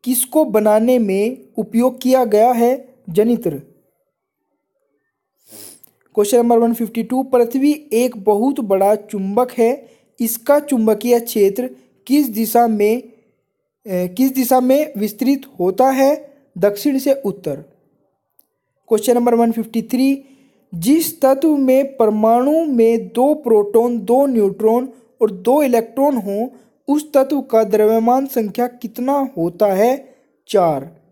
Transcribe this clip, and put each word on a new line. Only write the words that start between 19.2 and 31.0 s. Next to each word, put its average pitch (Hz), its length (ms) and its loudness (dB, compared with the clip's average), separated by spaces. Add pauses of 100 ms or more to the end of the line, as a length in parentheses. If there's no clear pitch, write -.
number 233 240 2
one 226 180 -2
fifty 226 200 -6
three, 262 320 0 (600)
जिस 277 460 0
तत्व 277 360 2
में 269 400 0
परमाणु 233 680 2
में 226 420 0
दो 269 260 0
प्रोटॉन, 233 680 0
दो 240 260 2
न्यूट्रॉन 226 640 0 (320)
और 220 100 0
दो 233 320 0
इलेक्ट्रॉन 254 540 0
हों, 202 320 -6 (380)
उस 302 260 -4
तत्व 269 280 0
का 226 220 0
द्रव्यमान 226 640 0
संख्या 240 400 -4
कितना 269 680 -6
होता 170 300 -2
है? 226 480 0 (320)
चार। 160 540 -2 (100)